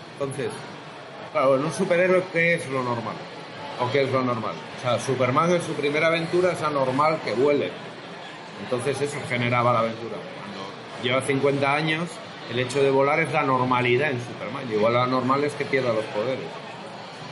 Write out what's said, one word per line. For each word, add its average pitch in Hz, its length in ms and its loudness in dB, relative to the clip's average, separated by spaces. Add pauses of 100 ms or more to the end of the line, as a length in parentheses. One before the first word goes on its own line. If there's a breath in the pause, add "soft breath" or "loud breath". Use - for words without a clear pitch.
(140)
Entonces, 131 340 -4 (840)
claro, 135 240 4
en 135 80 0
un 160 80 -2
superhéroe, 180 600 4
¿qué 170 220 4
es 165 140 -4
lo 131 140 -2
normal? 117 320 -2 (680)
¿O 120 100 0
qué 139 120 4
es 127 100 0
lo 131 100 2
normal? 113 320 -2 (240)
O - 40 -12
sea, 120 160 2
Superman 131 540 2
en 175 100 2
su 156 120 -6
primera 147 340 2
aventura 170 440 2
es 156 100 -4
anormal 147 600 2
que 123 100 -2
vuele. 123 360 4 (920)
Entonces 123 360 -2
eso 143 180 -2 (100)
generaba 120 440 2
la 117 80 4
aventura. 113 360 -4
Cuando - 840 -12
lleva 123 200 2
cincuenta 139 520 2
años, 156 340 0 (420)
el 117 80 -2
hecho 127 240 0
de 135 80 6
volar 139 300 4
es 143 120 0
la 151 120 2
normalidad 127 680 4
en 123 100 -2
Superman. - 500 -8
Y - 40 -2
igual 139 180 4
lo 123 100 4
anormal 131 420 2
es 147 100 -2
que 143 100 -4
pierda 131 280 2
los 110 140 0
poderes. 120 380 -2 (880)